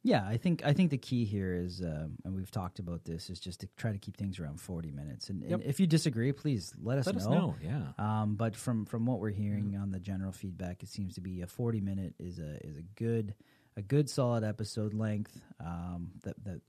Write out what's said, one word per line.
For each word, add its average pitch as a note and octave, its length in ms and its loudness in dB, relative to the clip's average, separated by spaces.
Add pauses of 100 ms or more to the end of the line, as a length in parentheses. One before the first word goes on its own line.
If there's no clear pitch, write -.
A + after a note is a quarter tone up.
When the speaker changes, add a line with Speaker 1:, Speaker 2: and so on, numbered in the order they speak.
Speaker 1:
Yeah, C#3+ 240 6
I A2 100 2
think, E3+ 260 2
I D3 100 6
think E3+ 180 8
the C#3 80 2
key A#2+ 260 2
here G2 300 2
is, F2 260 -2
um, D#2 300 -2 (120)
and F#2+ 120 -4
we've F#2+ 160 -6
talked F2+ 260 -4
about E2+ 280 -4
this, E2+ 260 -6
is E2+ 80 -8
just - 220 -10
to G2 160 -8
try A2+ 160 0
to G2 40 -2
keep - 180 -10
things G2 220 -4
around D#2 240 -6
forty E2 300 -6
minutes. C#2+ 400 -8
And, F#2 100 -4
and - 100 -6
Speaker 2:
Yep. A2+ 120 2
Speaker 1:
if C#3+ 160 0
you F#3+ 80 6
disagree, C#3+ 460 4
please C3+ 380 0 (120)
let B2+ 160 2
us B2+ 80 4
Speaker 2:
Let F#3+ 80 2
us G2 100 0
Speaker 1:
know. A2+ 60 4
Speaker 2:
know, E3+ 320 4
yeah. D#2+ 340 -2
Speaker 1:
Um, G#2+ 380 2
but G#2+ 200 0
from, A2+ 300 0
from A#2 220 0
what B2 120 2
we're G#2+ 120 0
hearing G#2 400 0
Speaker 2:
Mm-hmm. G2 100 -2
Speaker 1:
on G2 100 -2
the F#2 80 -2
general F#2+ 340 -2
feedback, F2+ 500 -6
it G2+ 60 -12
seems F#2+ 260 -4
to F#2 60 -8
be F#2 200 -4
a F2 60 -4
forty A2+ 340 0
minute G2 380 -2
is F2+ 180 -8
a, D2+ 260 -8
is D2 140 -10
a E2 60 -10 (120)
good, A2+ 380 0 (440)
a G2+ 40 -6
good C#3 280 4
solid A#2+ 340 2
episode G#2+ 500 -2
length, G#2+ 480 -2 (200)
um, F2 500 -6 (120)
that, - 200 -6
that F#2 260 -6